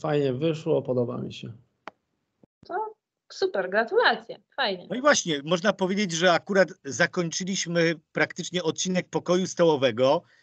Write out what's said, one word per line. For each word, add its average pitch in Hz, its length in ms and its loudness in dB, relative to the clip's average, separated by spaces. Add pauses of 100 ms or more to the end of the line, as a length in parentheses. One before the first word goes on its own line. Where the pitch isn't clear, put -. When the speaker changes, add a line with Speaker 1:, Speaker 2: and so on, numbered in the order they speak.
Speaker 1:
fajnie 147 320 0
wyszło, 151 500 -2
podoba 123 360 -2
mi 120 140 -8
się. - 200 -14 (1120)
Speaker 2:
To 427 280 -8 (380)
super, 196 380 -2
gratulacje, 254 680 0 (180)
fajnie. 196 340 -4
Speaker 3:
No 202 60 -4
i 254 40 -6
właśnie, 208 440 2
można 180 280 0
powiedzieć, 190 400 0
że 170 200 4
akurat 180 360 2 (160)
zakończyliśmy 170 1080 -2 (180)
praktycznie 170 500 -4
odcinek 175 460 -2
pokoju 180 380 0
stołowego, 139 760 2 (200)